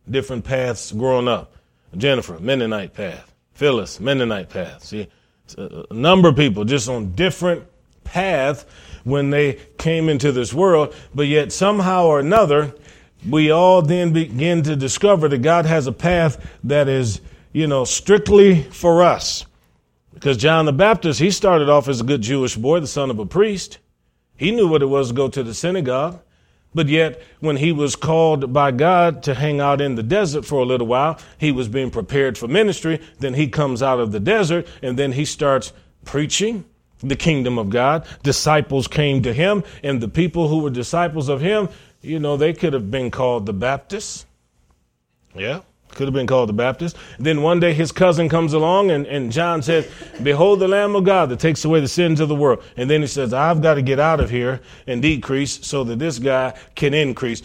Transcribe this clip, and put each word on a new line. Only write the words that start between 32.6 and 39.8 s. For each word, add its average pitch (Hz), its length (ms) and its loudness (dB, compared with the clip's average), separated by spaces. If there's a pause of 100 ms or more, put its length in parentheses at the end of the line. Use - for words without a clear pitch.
Then 135 140 -4
he 147 140 0
comes 131 340 -2
out 131 180 0
of 110 120 -2
the 104 80 -4
desert, 170 480 0 (160)
and 127 160 -4
then 139 140 -2
he 143 120 -4
starts 135 480 -2 (320)
preaching 180 600 -4 (340)
the 135 160 -4
kingdom 127 420 0
of 104 120 -4
God. 135 360 0 (160)
Disciples 139 640 0
came 143 360 0
to 120 100 -2
him, 190 300 0 (180)